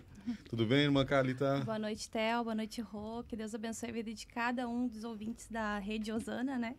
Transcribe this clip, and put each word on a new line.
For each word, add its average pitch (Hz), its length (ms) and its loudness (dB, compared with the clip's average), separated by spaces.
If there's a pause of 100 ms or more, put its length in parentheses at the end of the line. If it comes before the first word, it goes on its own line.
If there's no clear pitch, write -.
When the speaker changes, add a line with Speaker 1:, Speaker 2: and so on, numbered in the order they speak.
(500)
Speaker 1:
Tudo 113 160 2
bem, 135 200 8
irmã 139 200 6
Cálita? 135 600 4
Speaker 2:
Boa 220 160 -2
noite, 214 280 -4
Theo. 226 360 2
Boa 226 100 -2
noite, 220 260 -4
Rô. 220 460 -6
Que - 80 -8
Deus 214 220 -4
abençoe 226 320 -4
a 226 40 -6
vida 226 220 -4
de - 100 -10
cada 240 440 0
um 240 180 0
dos 214 160 -6
ouvintes 226 480 -6
da 214 300 0
Rede 214 320 -2
Osana, 233 440 -2
né? 240 220 -2